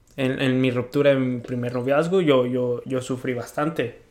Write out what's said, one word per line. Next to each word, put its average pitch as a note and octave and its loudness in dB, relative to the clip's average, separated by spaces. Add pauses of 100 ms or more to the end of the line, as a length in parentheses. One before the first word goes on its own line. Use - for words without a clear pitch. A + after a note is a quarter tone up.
(160)
en, C3+ -2
en B2+ 2
mi C3 2
ruptura, C#3 2
en C3 2
mi A#2+ -6
primer B2 -4
noviazgo, D3 2
yo, C3+ 6
yo, B2 -2
yo B2+ -2
sufrí B2+ -4
bastante. C3 -6